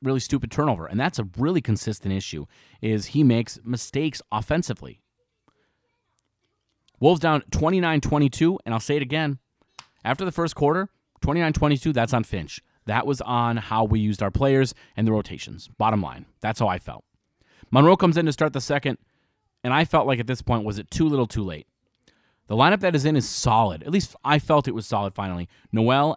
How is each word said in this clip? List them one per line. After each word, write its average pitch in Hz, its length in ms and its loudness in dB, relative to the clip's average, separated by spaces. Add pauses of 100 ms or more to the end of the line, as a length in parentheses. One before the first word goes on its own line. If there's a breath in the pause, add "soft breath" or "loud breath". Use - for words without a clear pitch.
really 131 200 -2
stupid 127 300 -4
turnover, 120 360 0
and 95 120 -4
that's 151 200 -2
a 104 180 -4
really 151 240 0
consistent 104 540 -4
issue, 80 320 -8 (340 soft breath)
is 110 260 -2
he 147 160 0
makes 117 420 2
mistakes 135 580 -6 (100)
offensively. 107 720 -4 (2000)
Wolves 160 200 6
down 151 300 2
twenty-nine 165 500 2
twenty-two, 151 640 2
and 113 80 -6
I'll 113 80 0
say 143 160 -2
it 151 60 -2
again, 143 360 -4 (640 loud breath)
after 135 200 -2
the 180 80 -4
first 165 220 -4
quarter, 160 340 0 (320)
twenty-nine 156 320 0
twenty-two, 147 400 2
that's 120 220 0
on 113 100 0
Finch. - 380 -10 (240)
That 110 200 -2
was 135 140 -2
on 120 380 -2
how 110 260 -2
we 110 160 2
used 107 220 0
our 98 80 -2
players 135 420 2 (240 soft breath)
and 110 100 0
the 110 60 2
rotations. - 560 -6
Bottom 107 320 0
line, 64 240 -8 (160)
that's 107 180 -4
how 113 100 0
I 90 100 -2
felt. 55 260 -16 (640 soft breath)
Monroe 156 280 8
comes 170 180 4
in 170 80 2
to 156 80 0
start 151 220 -2
the 135 80 -6
second, 143 340 -2 (640)
and 123 120 -2
I 156 100 2
felt 147 220 2
like 131 140 0
at 113 60 -6
this 123 140 -4
point, 113 240 -2
was 107 140 -4
it - 120 -12
too 156 160 0
little 139 200 2
too 110 180 -4
late? 80 220 -10 (800)
The 104 100 -4
lineup 175 240 4
that 185 140 0
is 139 100 2
in 156 100 2
is 131 140 0
solid. 110 540 0
At - 80 -10
least - 340 -2
I 147 140 2
felt 147 280 2
it 123 80 -4
was 110 120 -8
solid 101 280 -4
finally. 90 360 -6 (200 soft breath)
Noel, 131 460 2